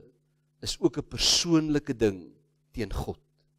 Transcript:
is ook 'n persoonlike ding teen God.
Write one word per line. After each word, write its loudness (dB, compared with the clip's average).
is -8
ook 2
'n -8
persoonlike 2
ding 0
teen -8
God. -6